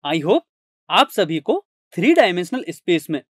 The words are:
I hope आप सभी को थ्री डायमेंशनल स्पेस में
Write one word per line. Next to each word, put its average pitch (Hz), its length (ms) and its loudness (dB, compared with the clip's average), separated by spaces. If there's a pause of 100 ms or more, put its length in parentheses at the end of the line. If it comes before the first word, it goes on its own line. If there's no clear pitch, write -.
I 151 180 -4
hope 254 180 2 (480)
आप 196 200 2
सभी 165 300 -2
को 311 240 -2 (300)
थ्री 269 200 2
डायमेंशनल 202 560 0
स्पेस 165 400 -4
में 151 120 -4 (120)